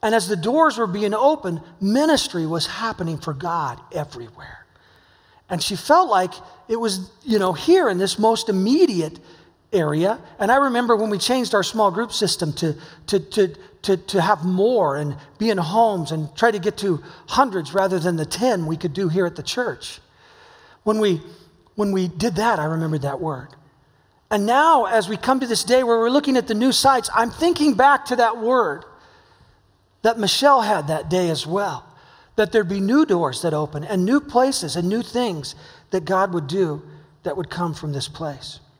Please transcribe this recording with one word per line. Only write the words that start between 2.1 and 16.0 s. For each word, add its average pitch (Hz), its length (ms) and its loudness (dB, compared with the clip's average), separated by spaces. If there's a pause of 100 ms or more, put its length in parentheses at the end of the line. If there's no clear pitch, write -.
was 160 220 -2
happening 185 500 -6
for 151 160 -8
God 151 480 -6 (100)
everywhere. - 760 -12 (800)
And 170 120 -4
she - 140 -4
felt 330 320 4
like 185 260 0 (340)
it 226 120 -2
was, 190 300 -4 (140)
you 220 160 0
know, 185 140 0
here 320 360 4
in 185 80 0
this 185 220 -2
most 220 300 2
immediate 202 680 2 (540)
area. 170 460 0 (180)
And 208 140 0
I 262 60 6
remember 240 380 2
when 220 140 0
we 208 80 -2
changed 240 380 0
our 196 80 2
small 208 260 2
group 214 220 -4
system 175 420 -2
to, 151 220 -4 (320)
to, 202 120 0
to, 180 360 -2 (320)
to, 190 100 2
to 185 240 -2
have 170 240 0
more 185 520 2
and 147 200 -4 (220)
be 220 100 0
in 202 80 2
homes 185 540 0